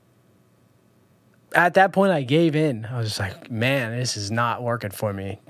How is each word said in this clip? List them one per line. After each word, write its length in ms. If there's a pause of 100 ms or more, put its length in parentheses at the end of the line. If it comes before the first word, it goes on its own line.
(1500)
at 220
that 180
point, 180
I 120
gave 320
in. 300
I 120
was 100
just 120
like, 320
"Man, 460
this 200
is 140
not 320
working 280
for 220
me 260 (100)